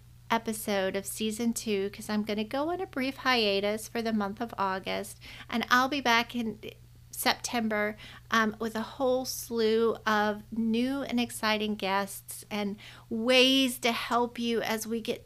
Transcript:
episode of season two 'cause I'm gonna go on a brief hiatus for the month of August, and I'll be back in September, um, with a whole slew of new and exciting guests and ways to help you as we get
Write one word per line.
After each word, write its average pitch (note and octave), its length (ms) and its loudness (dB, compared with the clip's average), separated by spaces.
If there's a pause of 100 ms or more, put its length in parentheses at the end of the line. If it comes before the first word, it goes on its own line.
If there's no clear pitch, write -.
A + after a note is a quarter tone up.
(300)
episode G#3+ 680 0
of G3 100 -4
season A3 460 -2
two G3+ 380 -2
'cause - 180 -12
I'm G#3 160 0
gonna G#3+ 180 -2
go C#4 280 -2
on F4+ 100 -2
a F#4+ 60 -4
brief C4 320 -4
hiatus G#3+ 680 2
for - 140 -6
the A3 140 0
month G3+ 260 -2
of A#3 160 -6
August, F#3+ 640 -4 (280)
and - 220 0
I'll B3+ 180 6
be C#4+ 120 0
back A#3+ 340 4
in A3+ 240 -4 (520)
September, G#3+ 840 0 (360)
um, A3 260 4
with A3+ 160 -4
a A3 80 -4
whole B3+ 420 0
slew A3+ 800 2
of G#3 460 2
new A#3 520 0
and A#3+ 180 0
exciting G#3+ 560 0
guests G3 720 -2
and G#3 260 -2 (320)
ways B3+ 680 4
to A#3 140 2
help A#3+ 440 0
you A#3 240 0
as A3 240 -2
we A3+ 160 -4
get - 260 -6